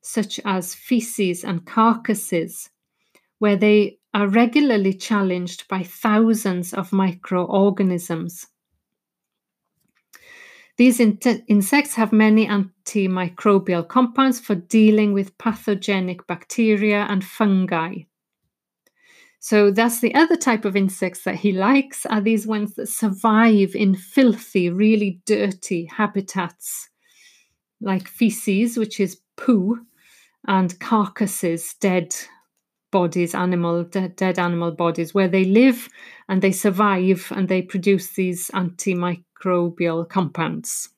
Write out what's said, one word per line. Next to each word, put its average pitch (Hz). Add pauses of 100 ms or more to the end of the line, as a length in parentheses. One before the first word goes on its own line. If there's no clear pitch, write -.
such -
as 185
feces 208
and 175
carcasses, 220 (680)
where 208
they 208 (140)
are 202
regularly 233
challenged 185
by 190
thousands 214
of 190
microorganisms. 185 (2250)
These 247
in-, 214 (300)
insects 214
have 220
many 214
antimicrobial 190
compounds 254
for -
dealing 214
with 196
pathogenic 190
bacteria 208
and 190
fungi. 180 (1400)
So 208
that's 233
the 233
other 320
type 226
of 196
insects 190
that 185
he 202
likes, 254
are 214
these 214
ones 214
that -
survive 214
in 196
filthy, 196
really 202
dirty 196
habitats, 196 (920)
like 190
feces, 226
which 214
is 185 (160)
poo, 226 (680)
and 185
carcasses, 196
dead 185 (760)
bodies, 175
animal, 170
de-, 185
dead 185
animal 170
bodies, 165
where 190
they 190
live 240 (400)
and 190
they 196
survive 190
and 190
they 185
produce 185
these 180
antimicrobial 175
compounds. 165